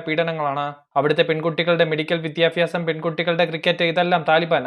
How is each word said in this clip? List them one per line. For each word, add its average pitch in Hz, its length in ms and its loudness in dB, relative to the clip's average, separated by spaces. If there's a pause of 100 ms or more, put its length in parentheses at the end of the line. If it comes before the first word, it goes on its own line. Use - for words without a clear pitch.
പീഡനങ്ങളാണ്. 156 580 -2 (340)
അവിടുത്തെ 151 300 2
പെൺകുട്ടികളുടെ 165 640 0
മെഡിക്കൽ 156 340 -2
വിദ്യാഭ്യാസം, 165 600 0
പെൺകുട്ടികളുടെ 165 640 0
ക്രിക്കറ്റ്, 170 400 0
ഇതെല്ലാം 175 360 2
താലിബാൻ 160 400 2